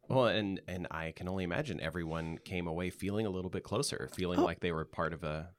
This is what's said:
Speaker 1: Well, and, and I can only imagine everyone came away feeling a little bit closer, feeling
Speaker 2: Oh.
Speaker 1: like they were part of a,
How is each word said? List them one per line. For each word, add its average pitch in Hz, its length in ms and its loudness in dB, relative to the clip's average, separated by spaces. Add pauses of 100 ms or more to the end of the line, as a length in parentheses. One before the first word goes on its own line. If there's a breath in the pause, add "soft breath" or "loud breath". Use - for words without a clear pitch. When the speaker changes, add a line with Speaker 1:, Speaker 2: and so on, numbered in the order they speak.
Speaker 1:
Well, 127 200 6
and, 98 400 4
and 90 220 -2
I 80 260 -2
can 90 120 -6
only 95 160 0
imagine 90 380 0
everyone 80 580 -2
came 90 260 -2
away 87 240 -2
feeling 101 380 0
a - 20 0
little 92 220 -2
bit 95 120 -4
closer, - 520 -2
feeling 90 240 2
Speaker 2:
Oh. - 40 6
Speaker 1:
like 85 160 2
they 90 120 0
were 78 120 0
part 82 300 -2
of 78 100 -6
a, 80 360 -4